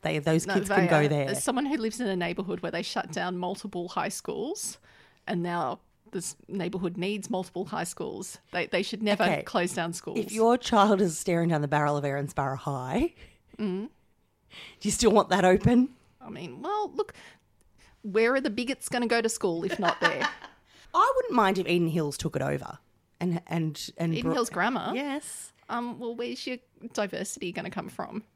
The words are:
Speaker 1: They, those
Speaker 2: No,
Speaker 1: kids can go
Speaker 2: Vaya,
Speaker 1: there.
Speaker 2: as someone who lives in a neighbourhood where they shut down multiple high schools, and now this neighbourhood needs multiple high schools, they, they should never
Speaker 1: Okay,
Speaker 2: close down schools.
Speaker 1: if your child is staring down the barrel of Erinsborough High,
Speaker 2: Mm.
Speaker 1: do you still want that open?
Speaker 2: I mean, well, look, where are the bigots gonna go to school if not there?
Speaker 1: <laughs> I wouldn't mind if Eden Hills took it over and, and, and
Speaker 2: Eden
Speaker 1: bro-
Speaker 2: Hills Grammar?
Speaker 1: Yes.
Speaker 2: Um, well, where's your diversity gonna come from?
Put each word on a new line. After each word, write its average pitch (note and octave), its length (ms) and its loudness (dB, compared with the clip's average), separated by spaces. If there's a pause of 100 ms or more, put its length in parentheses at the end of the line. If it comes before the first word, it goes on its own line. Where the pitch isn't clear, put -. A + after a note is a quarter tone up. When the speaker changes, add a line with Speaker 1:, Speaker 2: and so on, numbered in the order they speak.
Speaker 1:
They, D#3 180 -2
those D#3+ 260 2
Speaker 2:
No, F#3+ 100 0
Speaker 1:
kids G3 120 2
can G3 200 4
go E3+ 100 6
Speaker 2:
Vaya, D3 120 4
Speaker 1:
there. C#3+ 200 2
Speaker 2:
as G#3 140 -2
someone C#4 220 0
who C#4+ 120 -2
lives A3 240 -2
in B3 60 -2
a F#3+ 80 0
neighbourhood F3+ 440 -4
where E3+ 120 -4
they E3 100 -4
shut F3+ 320 -6
down F3+ 240 -4
multiple F3+ 500 -6
high E3 220 -4
schools, - 680 -8 (480)
and F3 160 -2
now E3+ 380 -4 (320)
this - 240 -8 (140)
neighbourhood F3+ 480 -4
needs G3+ 320 -4
multiple F#3 360 -6
high E3 200 -6
schools, - 520 -10 (140)
they, F3 160 -2
they F#3 160 0
should G#3+ 180 -6
never G#3 220 2
Speaker 1:
Okay, E3 200 2
Speaker 2:
close F3 300 0
down E3+ 200 -2
schools. - 260 -6
Speaker 1:
if G3+ 140 -4
your A3+ 240 6
child G#3 440 6
is F3 160 2
staring E3+ 320 2
down D#3 120 2
the D3 80 -2
barrel D3 260 2
of C#3+ 80 -2
Erinsborough C#3 540 -2
High, C#3+ 560 -2 (440)
Speaker 2:
Mm. G3+ 300 -4 (920)
Speaker 1:
do - 80 -2
you G#3 40 0
still A3 200 6
want G#3 180 6
that F#3+ 160 4
open? A#3+ 440 6 (320)
Speaker 2:
I - 80 -16
mean, - 320 -12
well, G4+ 320 -4
look, E4 200 -6 (880)
where A3 340 2
are C4 60 2
the C#4 80 0
bigots B3 400 -4
gonna A#3+ 180 0
go A#3 140 2
to A3+ 80 2
school E3+ 340 0
if E3+ 160 -2
not F3 220 2
there? C#3+ 260 2 (340)
Speaker 1:
<laughs> - 320 -20
I A4+ 220 6
wouldn't B4+ 180 0
mind G3 240 6
if F#3 100 0
Eden F3 200 4
Hills D3+ 300 0
took - 180 -4
it D#3 60 0
over - 360 -4 (420)
and, F3 280 0
and, D#3+ 500 -4
and E3 160 0
Speaker 2:
Eden A3+ 180 -2
Speaker 1:
bro- - 20 2
Speaker 2:
Hills A#3+ 160 0
Grammar? G#3 440 -2
Speaker 1:
Yes. C#4 600 -6 (160)
Speaker 2:
Um, A#3+ 280 -6
well, A#3+ 180 -6
where's A#3+ 300 -8
your B3+ 120 -6 (360)
diversity G3 600 -4
gonna - 180 -6
come E3+ 180 -8
from? - 340 -10 (120)